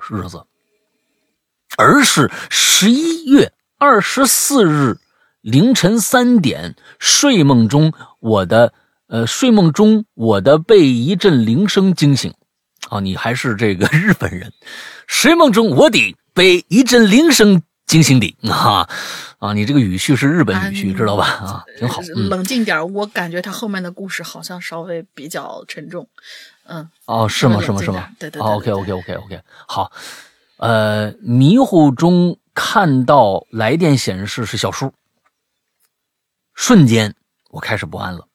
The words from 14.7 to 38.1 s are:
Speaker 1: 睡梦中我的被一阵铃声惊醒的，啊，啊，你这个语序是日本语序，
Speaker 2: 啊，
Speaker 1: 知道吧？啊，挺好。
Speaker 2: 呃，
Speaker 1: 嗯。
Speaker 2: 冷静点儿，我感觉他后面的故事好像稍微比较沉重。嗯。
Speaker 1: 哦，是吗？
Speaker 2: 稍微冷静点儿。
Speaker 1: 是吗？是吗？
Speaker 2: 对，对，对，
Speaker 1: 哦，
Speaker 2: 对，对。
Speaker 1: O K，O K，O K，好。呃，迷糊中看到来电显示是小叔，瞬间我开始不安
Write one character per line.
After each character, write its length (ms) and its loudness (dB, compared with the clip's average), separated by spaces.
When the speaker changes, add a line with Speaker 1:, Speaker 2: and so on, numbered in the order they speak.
Speaker 1:
睡 260 2
梦 160 4
中 200 2
我 200 4
的 240 -2
被 360 2
一 160 4
阵 260 4
铃 220 4
声 280 4
惊 160 2
醒 200 4
的， 160 -4
啊， 400 0
啊， 140 -6
你 140 -2
这 80 -2
个 60 4
语 180 -2
序 180 0
是 120 0
日 160 2
本 280 -4
语 20 -10
序， 200 -6
Speaker 2:
啊， 20 -10
Speaker 1:
知 80 -2
道 120 -2
吧？ 100 -2
啊， 380 -8
挺 100 -8
好。 140 -6
Speaker 2:
呃， 60 -14
Speaker 1:
嗯。 140 -4
Speaker 2:
冷 140 -6
静 200 -2
点 120 -4
儿， 100 -4
我 200 -6
感 240 -8
觉 120 -8
他 100 -12
后 160 -10
面 140 -8
的 80 -10
故 180 -16
事 140 -12
好 180 -18
像 220 -16
稍 200 -12
微 200 -12
比 140 -18
较 380 -12
沉 240 -18
重。 180 -16
嗯。 240 -16
Speaker 1:
哦， 240 -2
是 200 -2
吗？ 120 2
Speaker 2:
稍 140 -4
微 100 -6
冷 0 -
静 80 -6
点 0 -
儿。 0 -
Speaker 1:
是 0 -
吗？ 140 -10
是 40 -20
吗？ 80 -20
Speaker 2:
对， 120 -14
对， 100 -14
对， 80 -4
Speaker 1:
哦， 140 -4
Speaker 2:
对， 20 -16
对。 80 -4
Speaker 1:
O 120 -6
K，O 180 -8
K，O 260 -14
K， 140 -18
好。 260 -8
呃， 640 -2
迷 380 2
糊 320 4
中 480 0
看 500 0
到 460 2
来 260 -2
电 220 2
显 280 -6
示 200 -8
是 100 -10
小 140 -4
叔， 240 -8
瞬 320 4
间 280 0
我 100 -16
开 160 -6
始 80 -8
不 140 -12
安 160 -10